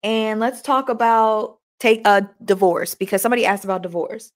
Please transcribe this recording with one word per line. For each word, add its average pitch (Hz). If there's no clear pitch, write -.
And 220
let's 240
talk 269
about 226
take 226
a 202
divorce, 185
because 190
somebody 233
asked 202
about 185
divorce. 170